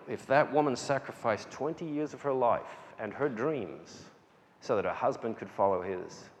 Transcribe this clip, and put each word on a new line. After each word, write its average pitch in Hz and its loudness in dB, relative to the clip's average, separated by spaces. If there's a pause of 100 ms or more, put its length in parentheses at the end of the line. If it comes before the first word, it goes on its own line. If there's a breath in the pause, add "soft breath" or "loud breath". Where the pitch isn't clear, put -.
if 120 -6
that 131 6
woman 143 4
sacrificed - -2
twenty 160 -4
years 147 -2
of 135 -14
her 147 2
life - 2
and 107 -6
her 139 0
dreams 107 -6 (500)
so - 0
that 151 2
her - 0
husband 120 -2
could 98 -10
follow 98 4
his 90 -8 (120)